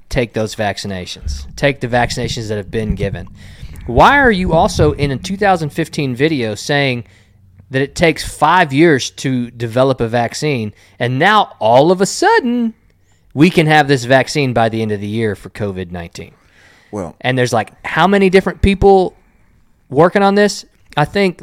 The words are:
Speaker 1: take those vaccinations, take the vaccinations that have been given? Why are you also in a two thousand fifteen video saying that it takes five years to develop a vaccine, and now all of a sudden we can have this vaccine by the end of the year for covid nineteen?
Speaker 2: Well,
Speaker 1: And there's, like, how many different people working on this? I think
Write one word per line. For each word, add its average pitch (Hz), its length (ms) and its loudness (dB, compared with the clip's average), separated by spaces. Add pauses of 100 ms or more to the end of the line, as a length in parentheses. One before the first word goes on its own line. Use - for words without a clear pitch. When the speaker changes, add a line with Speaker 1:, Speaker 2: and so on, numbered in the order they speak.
Speaker 1:
take 120 260 -4
those 110 200 -4
vaccinations, - 1000 -8
take 139 240 -2
the 127 80 -6
vaccinations 117 600 -4
that 107 100 -4
have 98 120 -10
been 107 240 -4
given? 95 340 -8 (580)
Why 170 320 4
are 262 140 4
you 180 200 -2
also 165 400 2
in 143 200 -2
a 127 40 -4
two 196 200 -8
thousand 185 340 0
fifteen 147 460 -4
video 127 400 0
saying 139 480 -2 (640)
that 131 120 -2
it 139 120 -6
takes 160 320 0 (100)
five 160 360 2
years 143 380 4
to 127 400 -6
develop 123 500 0
a 117 80 -2
vaccine, 117 640 -4 (260)
and 123 200 -2
now 202 420 2
all 127 320 4
of 185 80 0
a 202 60 0
sudden 247 680 0 (600)
we 151 160 4
can 165 160 2
have 151 220 4
this 135 160 2
vaccine 131 480 0
by 113 160 2
the 113 140 -4
end 110 100 -2
of 101 80 -4
the 101 60 -8
year 107 300 -2
for - 140 -16
covid 95 420 -8
nineteen? 87 420 -14 (580)
Speaker 2:
Well, 98 280 -10
Speaker 1:
And 127 160 -2
there's, 123 160 0
like, 110 200 -2 (120)
how 165 220 0
many 196 240 4
different 185 320 0
people 196 520 4 (760)
working 170 320 2
on 196 140 4
this? 208 280 2 (320)
I 147 80 2
think 190 380 -2